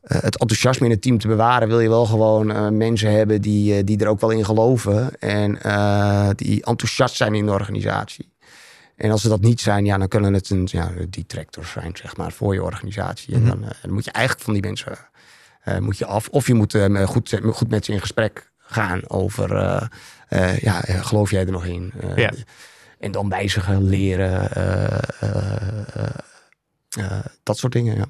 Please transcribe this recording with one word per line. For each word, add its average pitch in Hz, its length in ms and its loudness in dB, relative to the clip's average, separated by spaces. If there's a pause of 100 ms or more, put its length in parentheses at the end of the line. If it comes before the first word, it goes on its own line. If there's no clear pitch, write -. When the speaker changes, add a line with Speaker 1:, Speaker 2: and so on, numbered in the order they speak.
Speaker 1:
eh, - 140 0
het - 160 -2
enthousiasme 123 480 2
in 117 60 4
het 110 100 0
team 123 160 2
te 107 100 -2
bewaren, 113 400 2
wil 113 120 2
je 113 100 4
wel 117 160 4
gewoon, 107 460 2
eh, 107 180 0
mensen 107 420 2
hebben 107 300 4
die, 104 360 2
eh, 98 80 2
die 104 140 2
er 104 80 2
ook 107 120 2
wel 113 100 2
in 110 160 2
geloven 110 760 2
en, 104 440 0
eh, 101 720 2
die - 300 -2
enthousiast 117 500 0
zijn 107 200 0
in 104 100 0
de 104 60 0
organisatie. 101 800 -4 (640)
En 107 160 0
als 107 100 2
ze 110 80 0
dat 107 120 2
niet 117 200 4
zijn, 101 240 2
ja, 101 120 2
dan 95 100 0
kunnen 101 260 2
het 98 160 -2
een, 92 220 0
ja, 85 200 -2 (180)
detractors - 640 -12
zijn, 85 260 -10
zeg - 200 -16
maar, 85 140 -8
voor 101 220 -2
je 95 100 -2
organisatie. 92 680 -8
En 123 80 2
Speaker 2:
Mhm. 110 80 6
Speaker 1:
dan, 98 140 -4
eh, 107 60 -10 (120)
dan 95 120 -8
moet 107 120 -2
je - 60 -10
eigenlijk - 340 -2
van 110 80 -2
die 101 100 0
mensen, - 340 -8 (680)
eh, 98 140 -2
moet 101 200 -2
je - 80 -4
af. 107 220 -4
Of 139 200 0
je 131 60 4
moet, 107 200 4
eh, 98 340 4
goed, 110 360 0
goed 110 260 0
met 107 160 0
ze - 60 -4
in 101 80 0
gesprek - 580 -4
gaan 95 520 -4
over, 98 460 -2
eh, 95 260 0 (460)
eh, 92 320 2
ja, 90 240 0
eh, 95 220 -2
geloof 104 260 2
jij 95 140 2
er 92 60 -2
nog 87 140 -4
in? 90 260 -8 (100)
Eh, 92 160 -6
Speaker 2:
Ja. 107 140 2 (680)
Speaker 1:
en - 120 -6
dan 101 180 -2
wijzigen, 95 540 0
leren, 95 680 2
eh, 95 340 0 (340)
eh, 101 760 -4
eh, 104 100 -4 (960)
eh, 98 200 -4 (240)
dat 107 140 -2
soort 123 160 -2
dingen, 117 220 0
ja. 101 140 -2